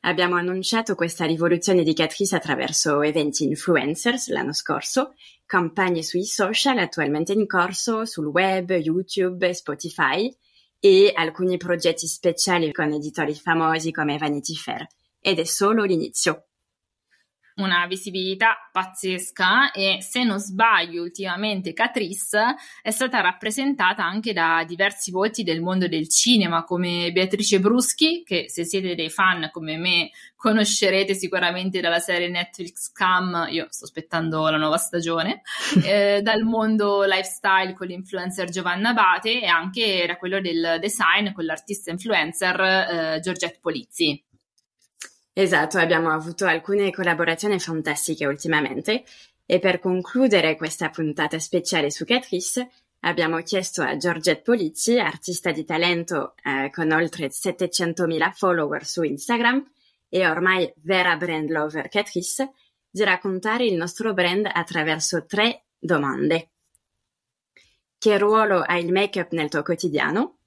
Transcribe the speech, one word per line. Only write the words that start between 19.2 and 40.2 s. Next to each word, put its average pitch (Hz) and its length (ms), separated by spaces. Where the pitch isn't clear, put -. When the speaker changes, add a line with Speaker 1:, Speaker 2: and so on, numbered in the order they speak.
Speaker 2:
e, 190 300
se 247 240
non 202 160
sbaglio, 190 640
ultimamente 185 680
Catrice 220 840
è 220 80
stata 247 300
rappresentata 208 840
anche 208 280
da 165 340
diversi 190 460
volti 208 320
del 165 180
mondo 185 240
del 160 220
cinema, 180 560
come 175 480
Beatrice 185 480
Bruschi, 247 640
che 175 240
se 170 160
siete 180 320
dei 160 120
fan 175 440
come 156 240
me 170 340
conoscerete 202 800
sicuramente 185 680
dalla 170 200
serie 175 280
Netflix 175 600
Scam, 180 600
io - 200
sto - 140
aspettando 160 640
la 156 80
nuova 156 200
stagione, 165 680
<laughs> - 240
eh, 202 380
dal 220 180
mondo 220 600
lifestyle 190 720
con 185 120
l'influencer 185 600
Giovanna 180 400
Abate 220 520
e 214 60
anche 185 600
da 175 80
quello 185 240